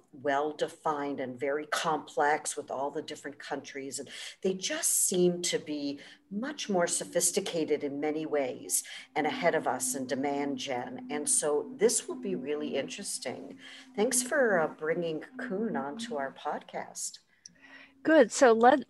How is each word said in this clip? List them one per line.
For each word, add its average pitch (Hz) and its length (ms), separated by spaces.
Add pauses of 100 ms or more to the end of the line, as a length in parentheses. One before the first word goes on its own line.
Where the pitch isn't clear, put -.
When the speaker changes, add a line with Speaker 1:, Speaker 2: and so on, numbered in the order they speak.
(120)
Speaker 1:
well-defined 143 1040
and 127 200
very 147 280
complex 151 880
with 139 140
all 139 220
the 151 100
different 143 380
countries. 135 580
And 127 100 (320)
they 190 140
just 311 540
seem 180 340
to 175 160
be 143 400 (320)
much 254 400
more 175 160
sophisticated 160 960
in 143 160
many 151 260
ways 139 600 (320)
and 151 100
ahead 160 300
of 139 100
us 127 300
in 131 100
demand 143 520
gen. 127 520
And 147 180
so 147 480
this 208 300
will 302 140
be 190 160
really 147 400
interesting. - 800 (380)
Thanks 240 260
for, 233 380
uh, 151 80
bringing 160 560 (120)
Koen 202 400
onto 147 380
our 139 180
podcast. - 840 (840)
Speaker 2:
Good. 302 260
So 247 220
let, 240 380